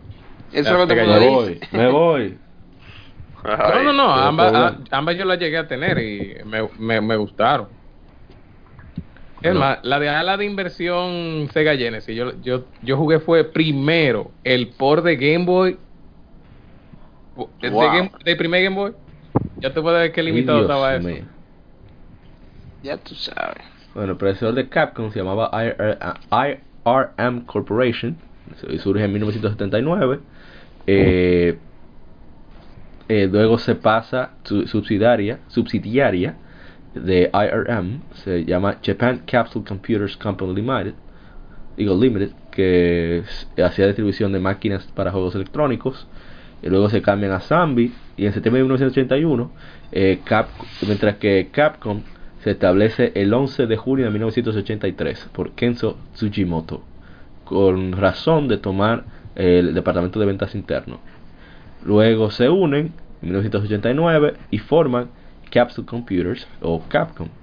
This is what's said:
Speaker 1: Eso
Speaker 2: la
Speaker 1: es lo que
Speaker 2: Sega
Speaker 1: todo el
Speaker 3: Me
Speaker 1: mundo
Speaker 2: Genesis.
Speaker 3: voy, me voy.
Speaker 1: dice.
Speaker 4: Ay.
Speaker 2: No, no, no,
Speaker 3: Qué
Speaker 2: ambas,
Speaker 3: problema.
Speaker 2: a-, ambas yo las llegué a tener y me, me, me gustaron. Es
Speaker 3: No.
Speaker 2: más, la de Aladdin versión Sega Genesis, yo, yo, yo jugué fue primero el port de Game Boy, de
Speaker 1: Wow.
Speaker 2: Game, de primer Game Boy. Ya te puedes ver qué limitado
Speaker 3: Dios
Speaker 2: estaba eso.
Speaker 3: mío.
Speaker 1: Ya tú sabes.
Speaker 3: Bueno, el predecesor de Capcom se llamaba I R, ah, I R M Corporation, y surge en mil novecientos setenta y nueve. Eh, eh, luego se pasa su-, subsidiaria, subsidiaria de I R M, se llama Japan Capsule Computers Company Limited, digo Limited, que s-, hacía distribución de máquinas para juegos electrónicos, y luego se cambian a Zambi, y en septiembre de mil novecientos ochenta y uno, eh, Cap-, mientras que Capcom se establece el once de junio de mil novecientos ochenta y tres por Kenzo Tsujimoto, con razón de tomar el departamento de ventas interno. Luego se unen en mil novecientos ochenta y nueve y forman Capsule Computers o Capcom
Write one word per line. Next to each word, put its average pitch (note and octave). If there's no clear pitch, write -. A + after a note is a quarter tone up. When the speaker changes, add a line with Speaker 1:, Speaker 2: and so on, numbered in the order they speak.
Speaker 1:
Eso D3
Speaker 2:
la -
Speaker 1:
es F3+
lo F3+
que -
Speaker 2:
Sega A2+
Speaker 1:
todo G#2
el G#2
Speaker 3:
Me A#2+
Speaker 1:
mundo C3
Speaker 2:
Genesis. F2
Speaker 3:
voy, -
me B2
voy. D3+
Speaker 1:
dice. G2
Speaker 4:
Ay. G#2+
Speaker 2:
No, C4
no, D4
no, C4+
Speaker 3:
Qué C3
Speaker 2:
ambas, D#3+
Speaker 3:
problema. E3
Speaker 2:
a-, C3+
ambas E3
yo F#3+
las F#3
llegué E3
a D#3+
tener D3
y G#2
me, A2
me, A2
me A2
gustaron. G#2+
Es E3+
Speaker 3:
No. F3
Speaker 2:
más, C3+
la C#3
de D3
Aladdin F#3+
versión F3
Sega D3+
Genesis, A2+
yo, B2
yo, B2+
yo C3
jugué D#3
fue D#3+
primero D3+
el B2
port D3
de E3+
Game D3+
Boy, F3+
de A#2+
Speaker 1:
Wow. G#2+
Speaker 2:
Game, F3+
de E3+
primer E3+
Game F#3+
Boy. G3+
Ya C3
te D#3+
puedes E3+
ver E3
qué E3
limitado D3
Speaker 3:
Dios C#3+
Speaker 2:
estaba C3+
eso. F2
Speaker 3:
mío. D#2+
Speaker 1:
Ya D3
tú -
sabes. -
Speaker 3:
Bueno, G2
el E2+
predecesor G2
de C3
Capcom B2
se G#2+
llamaba F#2+
I A2+
R, G#2+
ah, -
I C3
R B2+
M A#2+
Corporation, A#2+
y D#2
surge G2
en G2+
mil G#2
novecientos G#2+
setenta G#2
y A#2
nueve. D3
Eh, F2+
eh, G#2
luego A2
se A#2
pasa A2+
su-, G2+
subsidiaria, G#2+
subsidiaria A2
de F2+
I G#2
R -
M, A2
se F2
llama F#2
Japan A#2
Capsule A#2
Computers G2+
Company F#2+
Limited, G#2+
digo G2
Limited, G#2
que F2
s-, -
hacía F#2+
distribución G2+
de F#2+
máquinas G2
para F#2+
juegos F#2
electrónicos, C3
y -
luego G2
se G#2+
cambian G2
a F#2
Zambi, C#3
y G2
en G2
septiembre A2+
de C3
mil C3
novecientos C3
ochenta C3+
y D3+
uno, B2+
eh, F#2+
Cap-, A2+
mientras G#2
que G2
Capcom A2
se G#2
establece G#2
el G2+
once C3+
de A2
junio C3
de A2
mil G#2
novecientos A2+
ochenta G#2
y F#2
tres -
por -
Kenzo A#2
Tsujimoto, E2+
con F#2
razón G2+
de G#2+
tomar G#2
el F2+
departamento F2+
de G#2
ventas G2
interno. -
Luego A2
se B2
unen D#3+
en D#3+
mil F2
novecientos G2+
ochenta G#2+
y B2+
nueve D#3
y -
forman B2
Capsule A#2+
Computers F#2
o E2
Capcom D#3